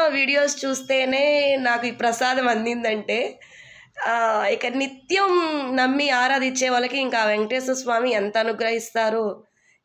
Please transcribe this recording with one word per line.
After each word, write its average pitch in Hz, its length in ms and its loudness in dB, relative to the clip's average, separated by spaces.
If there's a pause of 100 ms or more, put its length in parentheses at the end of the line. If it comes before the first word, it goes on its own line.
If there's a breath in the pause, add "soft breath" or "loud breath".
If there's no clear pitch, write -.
వీడియోస్ 277 580 0
చూస్తేనే 269 920 2
నాకు 240 320 0
ఈ 233 40 -2
ప్రసాదం 254 560 0
అందిందంటే, 226 920 -2 (680 loud breath)
ఆ, 226 400 0
ఇక 226 180 -2
నిత్యం 269 640 0 (460)
నమ్మి 269 340 2
ఆరాధించే 262 600 2
వాళ్ళకి 247 280 0
ఇంకా 247 220 0
ఆ 220 60 2
వెంకటేశ్వర 220 480 0
స్వామి 240 380 0
ఎంత 208 260 -2
అనుగ్రహిస్తారో, 226 1040 -2 (420 soft breath)